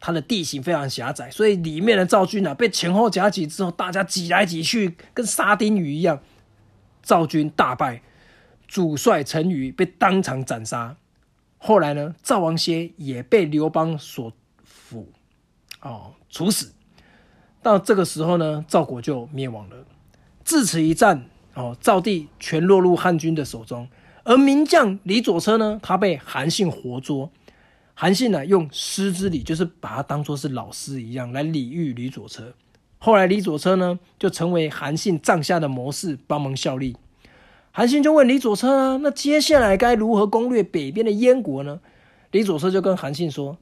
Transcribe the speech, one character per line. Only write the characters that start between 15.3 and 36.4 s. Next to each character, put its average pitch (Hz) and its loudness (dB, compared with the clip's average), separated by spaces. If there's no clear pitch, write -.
哦， 110 -16
处 180 -4
死。 - -4
到 214 4
这 - 2
个 190 2
时 156 -6
候 175 2
呢， 156 -2
赵 170 2
国 131 -10
就 123 -6
灭 135 -6
亡 107 -14
了。 - -20
自 294 2
此 165 0
一 156 2
战， 165 4
哦， 123 -10
赵 202 4
地 175 -2
全 160 -2
落 190 8
入 180 6
汉 170 2
军 160 -2
的 151 -4
手 117 -12
中。 120 -12
而 240 6
名 277 6
将 254 4
李 202 0
左 220 0
车 220 2
呢， 214 -2
他 185 -2
被 180 0
韩 139 -6
信 175 0
活 123 -10
捉。 139 -6
韩 185 2
信 240 0
呢， 147 -2
用 175 2
师 - -4
之 190 -4
礼， 151 -6
就 156 -4
是 180 0
把 110 -12
他 135 -6
当 143 -6
作 147 -6
是 139 -6
老 123 -10
师 135 -12
一 117 -12
样 123 -10
来 135 -4
礼 147 -4
遇 156 -4
李 120 -8
左 104 -16
车。 117 -18
后 220 6
来 190 6
李 202 2
左 170 -2
车 185 2
呢， 180 0
就 190 0
成 170 -4
为 160 0
韩 143 -6
信 170 -2
帐 180 0
下 175 0
的 151 -2
谋 131 -6
士， 147 -8
帮 147 -2